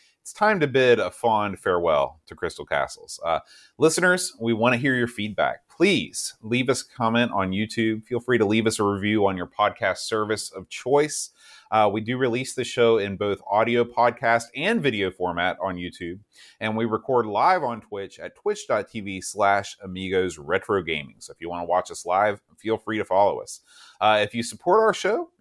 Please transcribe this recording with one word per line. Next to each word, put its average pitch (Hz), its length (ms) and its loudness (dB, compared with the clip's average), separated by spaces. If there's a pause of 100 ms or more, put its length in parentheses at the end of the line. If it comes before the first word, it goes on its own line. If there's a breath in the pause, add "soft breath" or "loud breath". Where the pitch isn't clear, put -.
(220 soft breath)
it's - 120 -18
time 208 260 2
to 147 80 2
bid 123 320 4
a 90 100 -2
fond 104 500 0
farewell 82 680 0
to - 80 -18
Crystal 82 280 -8
Castles. - 640 -6
Uh, 82 140 0 (400 soft breath)
listeners, 175 600 2
we 113 140 0
want 117 220 2
to 117 40 -4
hear 135 140 0
your 120 140 0
feedback. 101 600 -4
Please - 760 -2
leave 123 260 0
us 123 140 -2
a - 120 -20
comment 117 360 0
on 95 200 -2
YouTube. 110 540 -2
Feel 120 140 -4
free 123 180 2
to 110 80 4
leave 110 220 2
us 110 120 0
a 107 40 0
review 101 420 2
on 95 100 0
your 87 120 -8
podcast 101 520 -2
service 107 520 -4
of 95 180 -14
choice. 147 640 0 (380 loud breath)
Uh, 107 220 4
we 107 80 -4
do 117 180 -4
release 127 380 -2
the 127 80 -4
show 117 340 4
in 101 200 -2
both 101 280 -2
audio 117 380 2
podcast 120 640 2 (100)
and 185 260 -2
video 104 300 0
format 87 500 -2
on 92 140 -4
YouTube, 87 420 -10 (440 loud breath)
and 110 160 -2
we 113 80 0
record 113 400 0
live 139 360 2
on 117 200 -6
Twitch 98 380 -12
at 87 180 -14
twitch - 320 -6
dot 107 200 0
T 110 120 -8
V 95 180 -8
slash 98 640 0
Amigos 92 540 -2
Retro 92 440 -2
Gaming. 76 380 -8
So - 140 -20
if - 80 -20
you 85 80 -10
wanna 87 160 -8
watch 87 260 0
us - 140 -14
live, 101 360 2 (160)
feel 110 200 -2
free 110 220 -6
to 98 60 -4
follow 92 360 2
us. - 180 -14 (400 loud breath)
Uh, 107 240 4
if 101 100 -4
you 117 100 -4
support 175 360 2
our 220 140 4
show, 240 360 -2 (120)